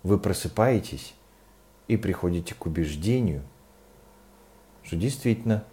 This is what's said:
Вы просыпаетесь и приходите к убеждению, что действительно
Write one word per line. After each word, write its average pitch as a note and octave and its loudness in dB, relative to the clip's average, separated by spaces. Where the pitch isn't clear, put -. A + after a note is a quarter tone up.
Вы G2 4
просыпаетесь - 0
и A2+ 4
приходите F2 -2
к - -10
убеждению, D#2+ 0
что - -8
действительно A2+ 0